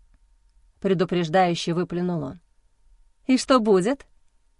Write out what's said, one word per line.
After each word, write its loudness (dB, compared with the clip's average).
предупреждающе 0
выплюнул -4
он. -12
«И 2
что 2
будет?» — 0